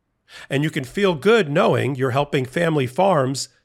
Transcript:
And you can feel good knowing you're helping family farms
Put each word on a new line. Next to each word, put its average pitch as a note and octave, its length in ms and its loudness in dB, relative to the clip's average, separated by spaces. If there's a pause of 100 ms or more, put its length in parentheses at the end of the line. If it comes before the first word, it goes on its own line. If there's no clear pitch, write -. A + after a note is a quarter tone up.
(500)
And C#3+ 140 0
you D#3 60 0
can D#3 140 -6
feel F#3+ 320 -2
good F#3+ 340 2
knowing C#3+ 460 2
you're C3 160 -2
helping B2+ 340 0
family D3+ 420 0
farms C#3 640 0 (160)